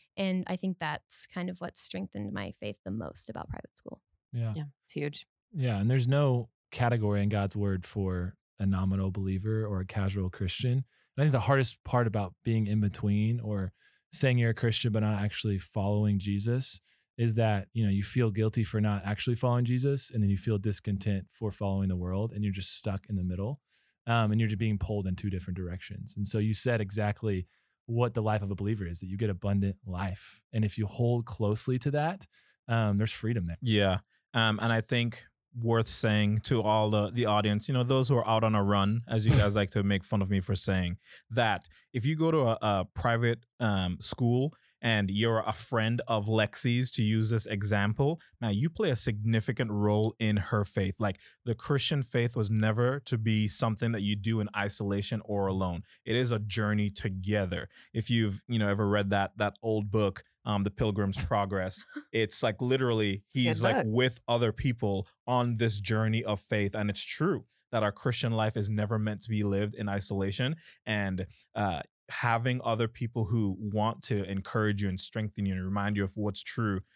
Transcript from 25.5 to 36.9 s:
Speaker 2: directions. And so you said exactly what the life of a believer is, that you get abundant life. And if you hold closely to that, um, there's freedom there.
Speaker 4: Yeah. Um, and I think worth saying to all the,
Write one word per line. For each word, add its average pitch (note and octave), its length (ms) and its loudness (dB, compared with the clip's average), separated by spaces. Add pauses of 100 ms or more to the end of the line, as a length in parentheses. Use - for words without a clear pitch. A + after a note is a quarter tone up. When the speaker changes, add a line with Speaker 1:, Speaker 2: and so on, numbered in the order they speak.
Speaker 2:
directions. F2+ 580 -10
And G2+ 100 -2
so A2 120 -2
you G#2+ 160 2
said A#2 260 0
exactly G#2 640 -2 (380)
what A#2 300 0
the A2+ 80 0
life G#2+ 180 2
of G2 100 -4
a G2+ 40 -2
believer G2+ 320 -2
is, E2+ 140 -8
that F#2 80 -10
you G2 100 -6
get A2 100 0
abundant G2 560 0
life. F#2+ 580 -8 (120)
And A2 100 2
if G#2 140 -2
you G#2+ 80 0
hold A#2+ 400 0
closely G#2+ 540 0
to D3 100 -2
that, D#3 360 -2 (400)
um, A2 300 2
there's G#2+ 160 0
freedom A2+ 320 -2
there. E2+ 160 -6
Speaker 4:
Yeah. G2+ 380 4 (340)
Um, A2 300 2
and A#2 100 2
I A2+ 80 2
think A#2+ 440 -2 (300)
worth A2+ 340 2
saying G#2+ 560 2
to A#2 180 2
all G#2+ 260 4
the, G#2 220 2